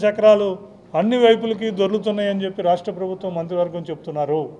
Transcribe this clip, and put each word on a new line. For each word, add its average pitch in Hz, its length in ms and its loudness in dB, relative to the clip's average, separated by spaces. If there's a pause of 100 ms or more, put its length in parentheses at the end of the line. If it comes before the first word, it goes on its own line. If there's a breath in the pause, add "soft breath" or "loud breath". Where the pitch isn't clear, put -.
చక్రాలు 208 460 4 (500)
అన్ని 226 240 2
వైపులకి 226 440 4 (120)
దొర్లుతున్నాయని 202 680 0
చెప్పి 190 240 -6
రాష్ట్ర 175 300 0
ప్రభుత్వం, 185 400 -6
మంత్రివర్గం 175 500 -4
చెప్తున్నారు. 151 520 -4 (180)